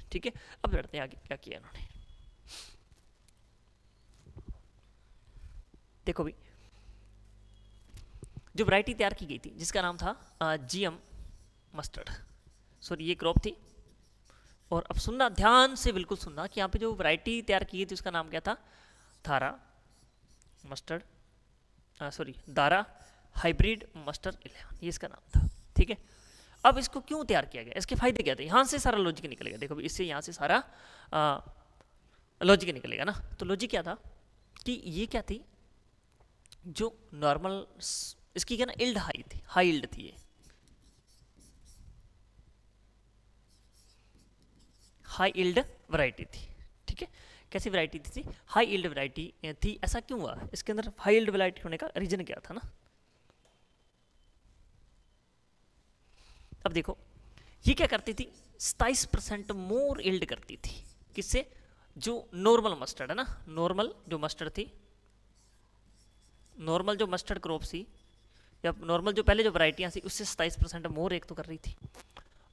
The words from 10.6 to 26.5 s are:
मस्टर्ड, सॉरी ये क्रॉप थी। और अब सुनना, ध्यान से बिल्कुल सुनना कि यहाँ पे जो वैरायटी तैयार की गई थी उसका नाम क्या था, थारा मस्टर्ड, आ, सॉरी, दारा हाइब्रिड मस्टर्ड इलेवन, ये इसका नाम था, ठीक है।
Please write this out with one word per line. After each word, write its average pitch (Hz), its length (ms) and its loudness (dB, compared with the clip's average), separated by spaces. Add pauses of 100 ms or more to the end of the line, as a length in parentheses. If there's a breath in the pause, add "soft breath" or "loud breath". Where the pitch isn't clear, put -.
मस्टर्ड, - 360 -10 (720)
सॉरी 160 240 -8
ये 175 100 0
क्रॉप 170 240 4
थी। 214 180 -4 (1120 soft breath)
और 170 200 0
अब - 60 -2
सुनना, 247 320 2
ध्यान 247 460 8
से 240 180 0
बिल्कुल 185 260 -2
सुनना 156 280 -8
कि 202 140 -4
यहाँ 190 80 0
पे 196 100 -2
जो 220 160 -2
वैरायटी 190 480 2
तैयार 196 220 2
की 185 140 -8
गई 190 80 0
थी 185 80 -6
उसका 180 160 -6
नाम 160 200 -2
क्या 165 100 -4
था, 214 140 -2 (720 soft breath)
थारा 135 320 0 (1040)
मस्टर्ड, 151 380 -8 (960)
आ, 143 100 -6
सॉरी, 139 240 -8 (160)
दारा 156 340 4 (520 loud breath)
हाइब्रिड 185 480 4 (140)
मस्टर्ड 151 380 -8 (100)
इलेवन, - 360 -16
ये 170 60 -4
इसका - 200 -6
नाम - 220 -20
था, - 180 6 (280)
ठीक - 140 6
है। 208 60 -4 (680 loud breath)